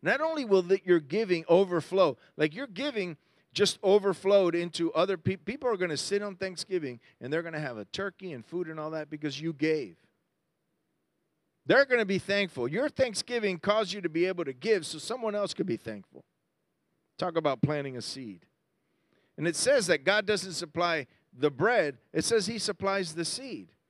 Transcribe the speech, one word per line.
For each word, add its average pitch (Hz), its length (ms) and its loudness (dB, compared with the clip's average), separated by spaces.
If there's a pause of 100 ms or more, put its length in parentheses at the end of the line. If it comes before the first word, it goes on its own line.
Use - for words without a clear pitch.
Not 220 180 0
only 311 240 -2
will 196 180 4
that 185 220 2
your 175 140 6
giving 165 500 -2
overflow, 175 680 4 (200)
like, 151 180 0
your 262 120 -8
giving 185 500 -4 (360)
just - 300 0
overflowed 196 720 4
into 170 380 -2
other 185 240 2
peop-, 190 280 -2
people 262 240 -4
are 220 80 0
gonna 175 200 -2
sit 202 260 -2
on 202 140 -8
Thanksgiving, 175 640 -6 (200)
and 127 120 -6
they're 165 100 -2
gonna 160 180 -8
have 127 180 -6
a 104 60 -8
turkey 190 480 -8
and 120 120 -12
food 170 240 -6
and 160 100 -10
all 156 120 -6
that 156 200 -8
because 147 300 -6
you 160 120 -4
gave. 143 440 0 (1700)
They're 240 180 8
gonna 247 200 2
be 190 140 0
thankful. 190 480 -2
Your 214 220 -2
Thanksgiving 220 720 -2
caused 202 340 0
you 202 80 -8
to 170 80 -6
be 165 160 0
able 180 200 -4
to 139 80 -8
give 165 340 0
so 160 120 -10
someone 220 360 -6
else 202 200 -4
could 196 120 -4
be 120 100 -2
thankful. - 480 -14 (920)
Talk 170 200 -4
about 147 260 0
planting 139 340 -2
a 117 60 -10
seed. 107 420 -12 (920)
And 151 100 -2
it 170 80 0
says 247 320 2
that 160 180 4
God 202 220 4
doesn't 190 280 -2
supply 165 520 -2 (260)
the 135 180 2
bread. 156 480 2 (140)
It - 120 0
says 220 220 2
he 226 120 -4
supplies 196 560 -2
the 165 100 -4
seed. 170 440 -8 (220)